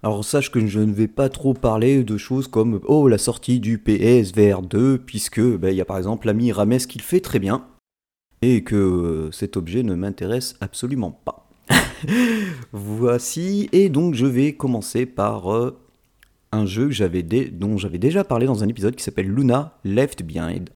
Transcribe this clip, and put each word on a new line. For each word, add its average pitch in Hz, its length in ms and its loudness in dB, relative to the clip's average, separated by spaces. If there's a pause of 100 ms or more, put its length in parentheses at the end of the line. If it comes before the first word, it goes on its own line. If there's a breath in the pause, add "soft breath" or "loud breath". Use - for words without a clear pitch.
Alors 107 220 -2
sache 143 240 0
que 113 160 0
je 104 140 0
ne 107 120 2
vais 107 160 0
pas 131 220 0
trop 135 240 -2
parler 123 500 2
de 107 140 -4
choses 127 300 -4
comme, 110 380 0
oh, 147 220 6
la 110 120 4
sortie 123 400 -2
du 110 180 0
P 104 260 0
S 110 300 4
V 104 180 6
R 95 120 -2
deux, 127 340 2
puisque, - 420 -6
ben, 104 300 2
il 95 60 0
y 92 60 0
a 90 40 0
par 98 140 -6
exemple 104 260 -4
l'ami 113 260 2
Rames 104 280 2
qui - 180 -10
le 113 60 -14
fait 180 160 2
très - 180 -4
bien, 104 300 -2 (720)
et 117 220 4
que, 107 120 -4
euh, 85 560 0
cet - 260 -6
objet 92 260 -4
ne 104 100 -2
m'intéresse 98 680 -6
absolument 120 520 -6 (120)
pas. - 240 -12 (220)
<laughs> - 380 0 (640 loud breath)
Voici, 120 1000 -2
et 190 160 6
donc 156 260 2
je 120 100 2
vais 139 280 2
commencer 123 520 -2
par, 104 480 -2
euh, 123 260 -2 (720)
un 107 140 0
jeu 107 220 0
que 147 60 -2
j'avais 92 280 0
dé-, 110 300 0
dont 101 260 -2
j'avais 95 220 -4
déjà 165 240 2
parlé 123 240 0
dans 107 160 0
un 98 60 0
épisode 113 260 -2
qui - 80 -12
s'appelle - 240 -4
Luna 131 560 0
Left 107 400 0
Behind. 82 520 -6